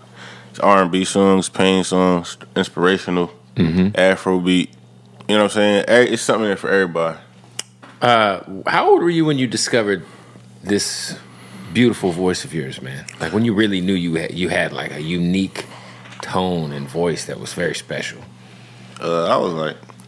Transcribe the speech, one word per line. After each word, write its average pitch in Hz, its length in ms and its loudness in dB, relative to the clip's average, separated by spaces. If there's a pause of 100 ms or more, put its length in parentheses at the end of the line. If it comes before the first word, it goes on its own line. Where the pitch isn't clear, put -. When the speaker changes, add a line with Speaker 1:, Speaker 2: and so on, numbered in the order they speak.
(500)
Speaker 1:
It's - 100 -14
R 98 220 6
and 87 100 2
B 92 140 2
songs, 98 420 4
pain 95 380 2
songs, 90 500 2 (180)
inspirational, 90 800 0 (240)
Speaker 2:
Mm-hmm. 92 400 2
Speaker 1:
Afrobeat. 92 760 2 (560)
You 104 60 0
know 107 120 4
what 101 80 -2
I'm - 20 -6
saying? 104 320 2
Every, 120 260 4
it's 117 80 -2
something 110 220 0
in 107 60 0
there 98 60 0
for - 140 -6
everybody. 82 480 0 (840)
Speaker 2:
Uh, 110 420 4 (260)
how 175 240 2
old 392 100 6
were 170 80 2
you 165 160 2
when 151 140 2
you 127 80 0
discovered 107 580 0 (560)
this - 560 -4 (560)
beautiful 107 380 2
voice 90 340 -2
of - 80 -12
yours, 69 260 -6
man? 67 280 -14 (120)
Like, 80 140 -4
when 107 100 2
you 117 120 2
really 101 260 2
knew 95 140 0
you 87 180 -2
had, 82 220 -4
you 87 140 -2
had, 85 220 -2
like, 67 220 -8
a 71 80 -10
unique 87 640 -2 (560)
tone 90 500 -4
and 69 160 -8
voice 82 380 -2
that 69 140 -10
was - 140 -10
very 85 200 -4
special? - 480 -10 (800)
Speaker 1:
Uh, 85 240 -2
I 113 120 2
was, 95 160 -2
like, 78 240 -6 (300)